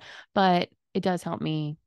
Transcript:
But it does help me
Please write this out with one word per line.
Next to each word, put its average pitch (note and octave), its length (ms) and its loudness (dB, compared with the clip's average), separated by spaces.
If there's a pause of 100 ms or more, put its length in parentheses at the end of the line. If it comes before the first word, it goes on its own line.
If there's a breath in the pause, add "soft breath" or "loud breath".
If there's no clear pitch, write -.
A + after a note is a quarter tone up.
(340 loud breath)
But F3+ 360 4 (240)
it F#3 100 -2
does F3+ 180 0
help E3+ 200 -6
me D#3 340 -4 (120)